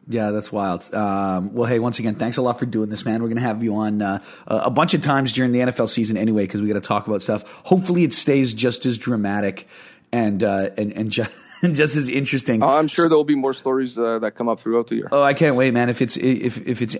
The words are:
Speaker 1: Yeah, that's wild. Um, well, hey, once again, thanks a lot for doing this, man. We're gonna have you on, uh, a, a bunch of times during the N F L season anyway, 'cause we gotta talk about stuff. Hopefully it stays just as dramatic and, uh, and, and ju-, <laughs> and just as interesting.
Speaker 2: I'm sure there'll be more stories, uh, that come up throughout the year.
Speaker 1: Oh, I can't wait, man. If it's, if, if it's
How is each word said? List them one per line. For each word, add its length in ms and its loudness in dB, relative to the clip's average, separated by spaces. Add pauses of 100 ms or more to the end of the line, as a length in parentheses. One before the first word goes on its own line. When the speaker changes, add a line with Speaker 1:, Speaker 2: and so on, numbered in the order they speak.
Speaker 1:
Yeah, 240 -2
that's 200 -4
wild. 420 -4
Um, 600 -2
well, 120 0
hey, 140 2
once 200 -2
again, 160 -2
thanks 220 -4
a 40 0
lot 180 0
for 60 -2
doing 240 -2
this, 140 -6
man. 180 -2
We're 80 -2
gonna 120 -2
have 200 -2
you 140 0
on, 260 -2
uh, 180 -2 (280)
a, 80 0
a 140 0
bunch 240 2
of 80 2
times 320 0
during 180 2
the 100 2
N 60 0
F 140 -2
L 60 2
season 280 0
anyway, 320 2
'cause 140 -4
we 80 0
gotta 100 -2
talk 280 -2
about 140 -2
stuff. 220 -2 (220)
Hopefully 400 2
it 80 0
stays 400 2
just 320 -2
as 120 0
dramatic 720 -2 (460)
and, 300 0
uh, 340 2
and, 160 -2
and 180 -4
ju-, 140 -2 (180)
<laughs> 180 -20
and 140 2
just 220 2
as 120 0
interesting. 540 0
Speaker 2:
I'm 240 4
sure 220 2
there'll 140 6
be 120 2
more 180 0
stories, 440 -2
uh, 220 0
that 160 -4
come 140 -4
up 120 -2
throughout 260 0
the 80 -4
year. 160 -4
Speaker 1:
Oh, 120 4
I 100 4
can't 240 4
wait, 160 4
man. 160 2
If 120 -2
it's, 160 0
if, 500 0
if 140 -4
it's 180 -2